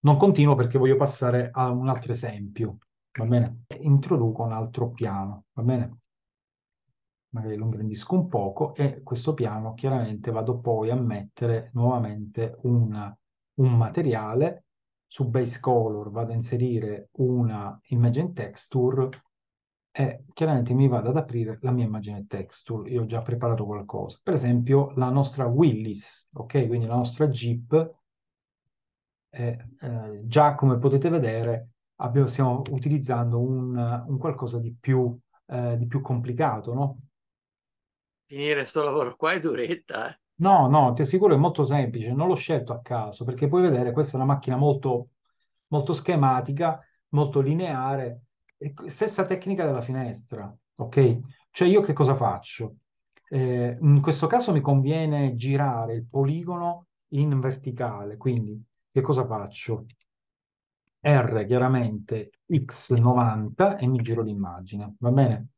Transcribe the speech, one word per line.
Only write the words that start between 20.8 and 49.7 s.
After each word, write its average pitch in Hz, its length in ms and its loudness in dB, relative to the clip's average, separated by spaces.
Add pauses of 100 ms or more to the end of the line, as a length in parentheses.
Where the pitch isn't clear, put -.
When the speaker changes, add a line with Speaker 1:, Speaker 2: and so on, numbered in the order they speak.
Speaker 1:
vado 123 220 2
ad - 80 0
aprire 117 460 -4
la 127 80 0
mia 123 160 2
image 104 260 -6
and 101 140 -12
texture. 101 640 -10
Io 120 120 -2
ho 110 40 -4
già 113 160 -4
preparato 117 420 -2
qualcosa, 101 580 -10
per 185 120 0
esempio 135 640 2
la 127 120 0
nostra 135 380 0
Willys, 113 880 0
ok? 127 320 0
Quindi 117 200 -2
la 120 100 -2
nostra 123 300 0
Jeep. 120 680 0 (1400)
E, 120 360 -6 (140)
eh, 110 440 -8
già 147 300 4
come 131 240 4
potete 139 320 2
vedere 117 580 -2 (280)
abbiamo, 127 300 2
stiamo 127 440 0
utilizzando 131 720 -2
un, 127 360 -2 (300)
un 139 120 -4
qualcosa 127 400 -6
di 117 200 -6
più, 127 400 0 (280)
eh, 120 320 -4
di 120 80 -2
più 135 160 -4
complicato, 120 720 -4
no? 139 240 -4 (1300)
Speaker 2:
Finire 143 400 -2
sto 151 180 0
lavoro 139 320 0
qua 160 160 0
è 185 80 0
duretta, 127 680 -4
eh. - 100 -20 (180)
Speaker 1:
No, 170 300 6
no, 135 240 6
ti 123 100 0
assicuro 180 320 4
è - 20 4
molto 156 280 2
semplice, 120 480 -2
non 151 160 0
l'ho 185 80 2
scelto 131 360 -4
a 120 80 -10
caso, 113 440 -8
perché 127 240 -2
puoi 175 120 2
vedere 127 300 2
questa 143 220 -2
è 131 80 -2
una 135 120 2
macchina 135 220 -2
molto, 135 540 0 (580)
molto 147 260 -2
schematica, 143 880 0 (280)
molto 143 320 0
lineare, 135 800 -2 (360)
e 143 160 -12
c-, - 140 -16
stessa 196 380 -2
tecnica 185 420 -4
della 131 160 -2